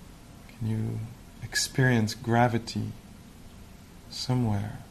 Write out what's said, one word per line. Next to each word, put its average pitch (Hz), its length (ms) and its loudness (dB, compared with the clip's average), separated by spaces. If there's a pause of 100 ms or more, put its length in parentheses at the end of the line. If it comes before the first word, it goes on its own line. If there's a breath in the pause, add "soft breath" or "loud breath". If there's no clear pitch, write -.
(560)
Can 110 100 -4
you 110 320 -2 (440)
experience 120 720 4
gravity 113 760 2 (1160)
somewhere 110 720 0 (120)